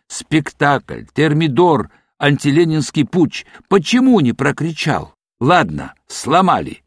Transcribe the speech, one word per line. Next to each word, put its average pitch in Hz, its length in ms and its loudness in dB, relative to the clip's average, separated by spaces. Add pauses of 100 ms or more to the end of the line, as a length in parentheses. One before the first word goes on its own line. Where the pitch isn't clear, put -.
Спектакль, 143 960 -4 (100)
термидор, 151 760 2 (280)
антиленинский 147 880 0
путч. - 400 -2 (220)
Почему 240 520 2
не 123 140 2
прокричал? 143 840 -4 (240)
Ладно, 123 540 0 (140)
сломали, 156 800 -2